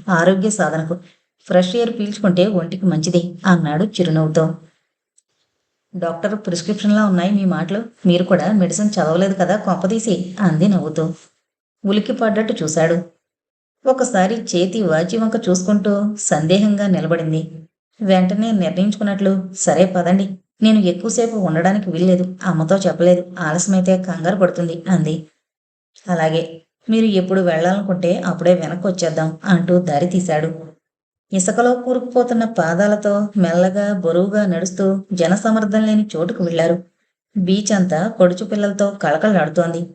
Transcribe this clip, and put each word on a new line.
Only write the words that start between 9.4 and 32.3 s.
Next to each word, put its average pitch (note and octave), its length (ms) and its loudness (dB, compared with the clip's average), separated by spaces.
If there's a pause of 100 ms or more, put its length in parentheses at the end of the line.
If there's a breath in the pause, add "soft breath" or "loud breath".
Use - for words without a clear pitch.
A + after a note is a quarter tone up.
కొంపదీసి?" G3+ 840 -2
అంది E3+ 280 2
నవ్వుతూ. E3 460 0 (720)
ఉలికి G#3 280 0
పడ్డట్టు A3 400 -2 (100)
చూశాడు. E3 340 0 (880)
ఒకసారి A#3 500 2
చేతి F#3+ 460 -2
వాచి F3 360 0
వంక A3 320 -2
చూసుకుంటూ G3+ 680 0
సందేహంగా G3+ 720 2
నిలబడింది. D#3+ 640 0 (500)
వెంటనే G3 500 2
నిర్ణయించుకున్నట్లు, G3 1040 0
"సరే E3+ 320 2
పదండి, F#3 540 0 (220)
నేను A3 180 6
ఎక్కువసేపు A3 560 0
ఉండడానికి F#3 540 0
వీల్లేదు, F3+ 460 2 (100)
అమ్మతో D#3+ 320 2
చెప్పలేదు, F3+ 600 2
ఆలస్యమైతే F3+ 640 0
కంగారు E3+ 320 -4
పడుతుంది," E3+ 540 -2
అంది. D#3 380 0 (840)
"అలాగే, E3 520 -2 (280)
మీరు A3+ 160 2
ఎప్పుడు F#3+ 360 0
వెళ్ళాలనుకుంటే F3+ 800 0
అప్పుడే F3 340 2
వెనక్కి E3 340 -2
వచ్చేద్దాం," D#3+ 580 -2
అంటూ F3+ 360 2
దారి D#3+ 260 0
తీశాడు. D#3+ 600 -2 (640)
ఇసుకలో A3+ 420 2
కూరుకుపోతున్న B3 680 0